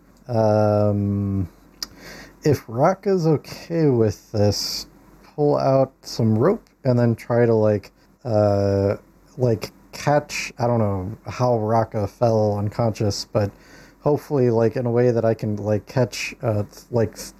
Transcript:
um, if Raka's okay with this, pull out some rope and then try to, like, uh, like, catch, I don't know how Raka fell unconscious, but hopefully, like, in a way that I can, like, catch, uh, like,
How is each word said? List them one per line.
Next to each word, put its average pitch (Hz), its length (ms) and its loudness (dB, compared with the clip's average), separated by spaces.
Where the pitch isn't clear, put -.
um, 104 1200 0
if 147 240 0
Raka's 170 580 0
okay 160 640 -2
with 113 460 0
this, - 540 0
pull 147 220 0
out 135 440 2
some 110 360 0
rope 151 300 0
and 123 160 2
then 117 160 2
try 120 300 0
to, 117 80 4
like, 107 380 2
uh, 101 720 2
like, 120 340 -2
catch, - 680 -4
I 123 80 -2
don't 120 120 0
know 98 460 -4
how 123 340 -2
Raka 110 480 -2
fell 107 500 0
unconscious, 107 760 -2
but 104 180 -2
hopefully, 143 480 0
like, 113 260 2
in 127 100 -4
a 120 60 -2
way 123 200 2
that 113 120 0
I 113 100 2
can, 107 220 -6
like, 101 320 -2
catch, - 540 -4
uh, 104 220 -2
like, 113 260 -2